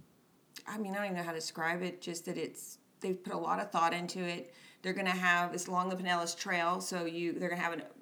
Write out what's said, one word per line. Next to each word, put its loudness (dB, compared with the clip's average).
I -6
mean, -2
I -2
don't 0
even -2
know -2
how -4
to -4
describe 0
it, -4
just -6
that -4
it's, -6
they've 0
put -6
a -2
lot 2
of -4
thought 6
into -2
it. -4
They're 0
gonna 0
have, 4
it's -4
along 2
the -2
Pinellas 2
Trail, 2
so -2
you, 0
they're 0
gonna -2
have 0
an, -4